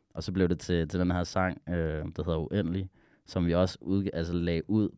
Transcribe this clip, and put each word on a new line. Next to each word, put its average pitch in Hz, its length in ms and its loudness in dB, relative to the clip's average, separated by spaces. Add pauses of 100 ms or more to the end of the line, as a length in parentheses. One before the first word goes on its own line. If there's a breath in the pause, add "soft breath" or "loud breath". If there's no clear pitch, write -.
(140 soft breath)
Og 82 80 -8
så - 100 -6
blev 92 160 4
det 85 120 0
til, 85 280 0
til 90 120 -2
den 90 100 2
her 87 140 2
sang, 92 440 -2
øh, 87 60 -2 (420)
der 78 80 -4
hedder 82 140 0
Uendelig, 92 520 -2 (360 soft breath)
som 87 200 0
vi 85 80 4
også 90 260 2
ud-, 98 320 0
altså 85 200 -4
lagde 85 380 0
ud 107 280 2